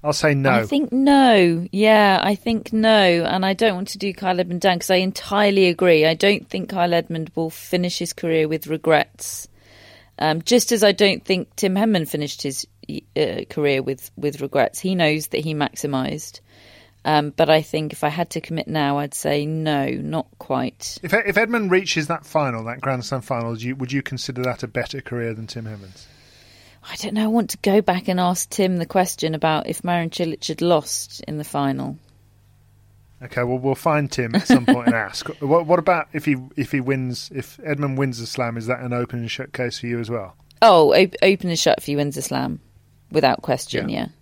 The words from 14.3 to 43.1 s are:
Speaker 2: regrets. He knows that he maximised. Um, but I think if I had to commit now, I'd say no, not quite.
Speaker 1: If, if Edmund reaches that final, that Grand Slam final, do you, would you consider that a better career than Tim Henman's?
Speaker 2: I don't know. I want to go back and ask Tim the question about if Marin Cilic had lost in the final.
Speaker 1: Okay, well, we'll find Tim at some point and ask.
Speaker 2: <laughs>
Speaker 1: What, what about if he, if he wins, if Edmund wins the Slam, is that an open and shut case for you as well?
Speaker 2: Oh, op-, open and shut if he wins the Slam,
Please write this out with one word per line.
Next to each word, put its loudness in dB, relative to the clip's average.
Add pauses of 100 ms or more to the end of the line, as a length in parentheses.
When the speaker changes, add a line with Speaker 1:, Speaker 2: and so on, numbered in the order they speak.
Speaker 2:
regrets. -2
He -2
knows 0
that -2
he -4
maximised. -6 (640)
Um, 2
but 2
I 6
think -4
if -6
I 0
had -4
to -6
commit -6
now, 0
I'd -6
say -2
no, -2
not -6 (100)
quite. -6
Speaker 1:
If, -4
if 0
Edmund 0
reaches 0
that -6
final, -2
that -10
Grand -2
Slam -6
final, -4
do -10
you, -6
would -6
you 0
consider -8
that -4
a -8
better -6
career -6
than -10
Tim -10
Henman's? -16 (760)
Speaker 2:
I -14
don't -8
know. 0
I 2
want 0
to -10
go 4
back -2
and 0
ask 0
Tim 0
the -2
question 0
about 0
if -8
Marin 0
Cilic -4
had -6
lost 0
in -8
the -8
final. -4 (1200)
Speaker 1:
Okay, -4
well, -2
we'll 0
find 0
Tim -4
at 0
some 4
point 2
and 2
ask. -6
Speaker 2:
<laughs> -12
Speaker 1:
What, 2
what 4
about 0
if -8
he, 2 (220)
if -4
he 0
wins, -4
if -10
Edmund -2
wins -2
the -8
Slam, -6
is -8
that -2
an -6
open -4
and -8
shut -10
case -6
for -10
you -4
as -8
well? -8 (260)
Speaker 2:
Oh, 8
op-, 4
open 2
and -2
shut 4
if -12
he -4
wins -2
the -6
Slam, -6 (520)